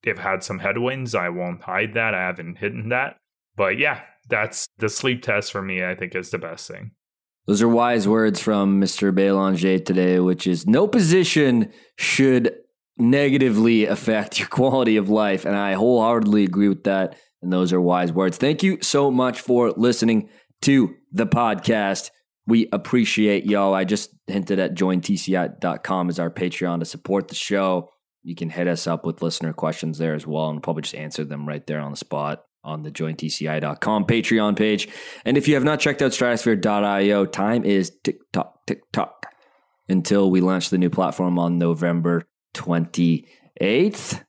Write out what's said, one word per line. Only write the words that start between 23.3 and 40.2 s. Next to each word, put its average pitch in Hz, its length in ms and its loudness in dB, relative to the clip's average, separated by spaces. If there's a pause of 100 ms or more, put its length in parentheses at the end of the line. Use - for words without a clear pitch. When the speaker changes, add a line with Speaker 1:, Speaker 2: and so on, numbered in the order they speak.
Speaker 2:
y'all. 101 280 2
I 95 120 2
just 101 260 -4 (160)
hinted 95 320 -2
at 92 160 0
join 92 260 0
T 98 160 -2
C 95 180 -2
I 90 120 0
dot - 360 -6
com 90 260 -2
as 87 100 -6
our 82 120 -2
Patreon 87 480 -4
to 82 60 -4
support 95 420 -4
the - 80 -16
show. 95 540 -2 (340)
You 85 120 -12
can 85 140 -8
hit 87 180 -4
us 85 200 -4
up 85 180 -4
with 82 160 -6
listener 82 320 -4
questions 80 460 -6
there 80 160 -2
as 76 100 -10
well, 78 240 -4
and 76 60 -6
we'll 73 60 -10
probably 78 200 -6
just - 140 -10
answer 76 280 -10
them 73 240 -10
right 73 200 -10
there 76 120 -6
on 71 120 -8
the 73 60 -12
spot 73 460 -8 (200)
on 78 180 -10
the 76 80 -12
join 80 260 -6
T 78 140 -8
C 78 180 -6
I 78 120 -2
dot 73 220 -6
com 107 240 0
Patreon 110 500 2
page. 107 320 0 (380)
And 131 120 2
if 139 100 2
you 156 60 4
have 165 100 2
not 151 160 2
checked 143 220 0
out 131 120 2
stratosphere 120 420 2
dot 104 280 0
I 101 280 2
O, 101 160 4
time 110 360 -2
is 98 280 2 (120)
tick-tock, - 640 -6
tick-tock - 600 -6 (600)
until 95 440 2